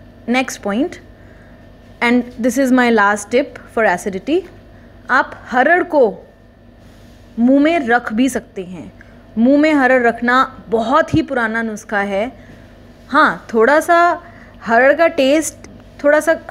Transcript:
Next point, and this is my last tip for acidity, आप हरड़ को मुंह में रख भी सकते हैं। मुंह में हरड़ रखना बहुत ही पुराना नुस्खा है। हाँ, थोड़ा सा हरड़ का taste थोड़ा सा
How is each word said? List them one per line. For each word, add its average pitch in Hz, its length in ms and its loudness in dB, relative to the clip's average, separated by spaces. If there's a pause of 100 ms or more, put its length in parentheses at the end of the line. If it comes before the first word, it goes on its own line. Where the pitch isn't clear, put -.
(300)
Next 254 320 -4
point, 226 340 -4 (1080)
and 240 260 0 (160)
this 254 140 -2
is 262 120 0
my 247 200 2
last 208 400 0
tip 277 260 -2 (180)
for 226 120 0
acidity, 190 520 -4 (720)
आप 262 220 0 (140)
हरड़ 302 380 2
को 226 340 0 (1200)
मुंह 262 200 4
में 302 280 0
रख 240 260 -2
भी 254 160 0
सकते 226 340 -10
हैं। 175 280 -16 (460)
मुंह 254 200 4
में 302 160 2
हरड़ 262 340 2
रखना 247 640 -2
बहुत 233 460 0
ही 311 60 2
पुराना 233 400 -4
नुस्खा 214 380 -6
है। 202 320 -4 (760)
हाँ, 254 460 0
थोड़ा 233 260 4
सा 339 420 2 (440)
हरड़ 247 280 2
का 330 140 2
taste 294 640 -2 (340)
थोड़ा 294 160 2
सा 320 200 -2 (120)